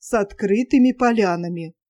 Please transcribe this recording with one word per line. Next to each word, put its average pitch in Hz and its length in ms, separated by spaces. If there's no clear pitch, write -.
с - 140
открытыми 233 760
полянами. 175 840